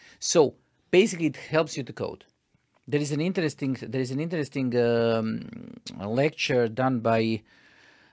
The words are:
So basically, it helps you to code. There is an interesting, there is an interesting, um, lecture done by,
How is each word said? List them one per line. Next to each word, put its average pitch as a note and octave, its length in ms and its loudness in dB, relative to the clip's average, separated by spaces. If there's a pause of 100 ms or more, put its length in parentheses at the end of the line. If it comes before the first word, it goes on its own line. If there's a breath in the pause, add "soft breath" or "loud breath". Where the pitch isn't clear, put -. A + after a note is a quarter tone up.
(200 soft breath)
So - 360 4 (360)
basically, F3 360 4
it C#3 100 -4
helps D#3 400 -2
you C#3 60 -6
to A#2 100 -12
code. - 320 -8 (600)
There D3 140 -2
is D3 140 -2
an D3 80 -2
interesting, D#3 600 -2
there C3 200 -4
is B2+ 100 -4
an C3 80 -4
interesting, D3 560 -4
um, A#2 1040 0 (200)
lecture B2 680 0
done B2+ 320 0
by, A2+ 420 2 (720 soft breath)